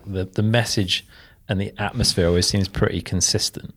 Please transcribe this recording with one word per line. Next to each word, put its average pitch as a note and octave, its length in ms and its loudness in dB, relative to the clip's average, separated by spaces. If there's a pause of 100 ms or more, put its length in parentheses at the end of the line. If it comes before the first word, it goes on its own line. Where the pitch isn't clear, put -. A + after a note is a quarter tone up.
the, F#2+ 200 -4
the G#2+ 180 -2
message G#2+ 640 0 (420)
and F#2+ 120 0
the G2+ 200 -4
atmosphere G2+ 460 2
always F2 200 4
seems G2 220 0
pretty - 320 0
consistent, - 760 -2